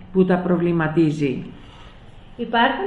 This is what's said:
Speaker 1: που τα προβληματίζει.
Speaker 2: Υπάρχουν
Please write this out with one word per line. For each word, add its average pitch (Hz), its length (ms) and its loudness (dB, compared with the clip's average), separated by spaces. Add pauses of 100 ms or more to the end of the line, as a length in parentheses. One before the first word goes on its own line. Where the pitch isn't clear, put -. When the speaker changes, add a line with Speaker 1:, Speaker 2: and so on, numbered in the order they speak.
(120)
Speaker 1:
που 185 120 4
τα 185 140 2
προβληματίζει. 165 1080 0 (920)
Speaker 2:
Υπάρχουν 247 500 0